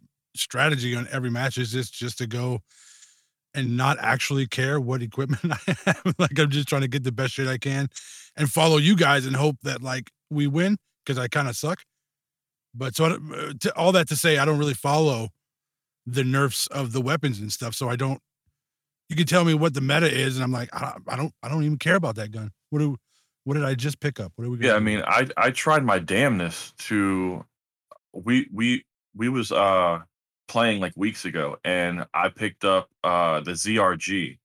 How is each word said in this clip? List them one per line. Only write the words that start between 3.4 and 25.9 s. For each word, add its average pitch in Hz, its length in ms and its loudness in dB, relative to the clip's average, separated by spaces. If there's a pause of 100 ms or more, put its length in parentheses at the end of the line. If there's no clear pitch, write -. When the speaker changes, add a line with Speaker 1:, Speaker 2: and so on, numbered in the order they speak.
Speaker 1:
and 127 220 -2
not 135 240 2
actually 131 460 0
care 135 340 -2
what 127 220 -2
equipment 131 440 -4
<laughs> 156 220 -2
I 185 80 2 (100)
have. 180 320 0
Like, 143 200 0
I'm 151 120 4
just 143 180 -2
trying 139 140 0
to 135 60 0
get 127 160 -4
the 127 80 -2
best 123 220 -4
shit 135 140 -4
I 131 100 -2
can 139 320 -4 (460)
and 151 160 0
follow 160 260 6
you 165 180 6
guys 143 300 4
and 135 100 -2
hope 143 280 2
that, 131 180 -4
like, 127 300 -6 (180)
we 147 180 0
win, 180 300 2 (280)
'cause 131 120 -2
I 123 100 -4
kinda 139 260 -2
suck. 160 260 -6 (960)
But 123 200 -6
so, 160 100 2
uh, 151 560 -4
to, - 140 -2
all 170 180 4
that 170 160 4
to 156 60 -2
say, 156 220 4
I 139 80 4
don't 151 140 2
really 147 160 0
follow 143 540 2 (760)
the 127 180 0
nerfs 135 440 2
of 131 240 -4
the 131 100 -2
weapons 135 380 -2
and 104 120 -8
stuff, 117 220 -6
so 127 160 -4
I 123 60 -2
don't, 135 260 -2 (880)
you 160 60 -6
can 160 100 4
tell 175 200 6
me 160 80 6
what 156 200 4
the 139 80 -2
meta 147 300 2
is, 131 240 0
and 131 80 -2
I'm 127 80 0
like, 120 240 -4
"I, - 220 -6 (100)
I - 80 -6
don't, 139 260 -4
I 117 80 -10
don't 156 140 0
even 151 140 0
care 165 180 2
about 147 200 0
that 107 160 -8
gun. 110 200 -10 (180)
What 147 100 0
do, 147 180 0 (480)
what 135 80 -2
did 147 100 0
I 135 100 0
just 135 280 -4
pick 147 180 -4
up? 95 160 -8
What 117 100 -8
are 123 40 -6
we 123 80 -6
gonna 127 100 0
Speaker 2:
Yeah, 110 80 6
I 107 40 4
Speaker 1:
do?" 107 60 2
Speaker 2:
mean, 107 220 0
I, 127 200 4 (100)
I 123 140 4
tried 151 340 2
my 101 140 4